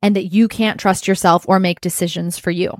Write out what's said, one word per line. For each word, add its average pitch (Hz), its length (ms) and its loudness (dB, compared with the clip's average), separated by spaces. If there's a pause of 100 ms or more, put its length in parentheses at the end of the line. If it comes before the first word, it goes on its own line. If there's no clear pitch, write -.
and 208 140 4
that 185 160 -4
you 220 160 4
can't 214 320 -2
trust - 280 0
yourself 180 400 2
or 190 100 4
make 175 220 -2
decisions 170 580 -6
for - 120 -4
you. 175 280 -4